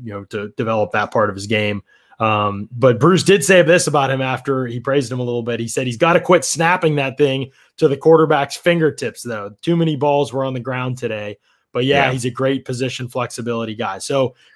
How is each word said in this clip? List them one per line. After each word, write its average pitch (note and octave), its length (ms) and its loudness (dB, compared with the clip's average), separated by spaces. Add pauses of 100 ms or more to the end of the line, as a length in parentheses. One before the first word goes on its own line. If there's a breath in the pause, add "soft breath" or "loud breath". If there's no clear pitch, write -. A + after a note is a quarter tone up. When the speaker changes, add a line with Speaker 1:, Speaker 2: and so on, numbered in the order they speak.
Speaker 1:
you A2+ 100 -12
know, G2+ 140 -10
to G#2 300 -8
develop A2 360 -2
that G#2+ 200 -2
part G#2+ 160 2
of F#2+ 80 -6
his G2 100 -10
game. G#2 360 -2 (380 soft breath)
Um, G#2 520 -2
but A#2+ 280 2
Bruce E3 240 4
did G3 200 4
say F3+ 180 6
this E3+ 240 4
about C#3+ 240 0
him C3+ 120 -2
after C3 440 -4
he A#2+ 140 -6
praised C3+ 300 0
him B2+ 100 -6
a B2 40 -4
little A#2+ 180 -4
bit. A#2 180 -4
He A#2 80 -6
said C3 180 -4
he's A#2 100 -4
gotta E3 240 4
quit - 240 4
snapping E3 520 0
that C3+ 220 -2
thing C3+ 320 0 (260 soft breath)
to D#3 120 4
the C3+ 80 0
quarterback's D#3 600 4
fingertips, D3 680 0
though. G#2+ 300 -8 (100)
Too E3+ 140 0
many D#3+ 200 0
balls C#3+ 360 0
were C3+ 120 -4
on C3 100 -6
the B2+ 60 -8
ground B2+ 360 -6
today. G#2+ 420 -8 (340)
But, B2 140 0
yeah, C#3 200 4
Speaker 2:
Yeah. C3 60 0
Speaker 1:
he's B2+ 120 -4
a B2+ 60 0
great C3+ 340 -2
position B2+ 440 -8
flexibility A#2 680 -6
guy. G2+ 240 -6
So, C3+ 380 -2 (200 soft breath)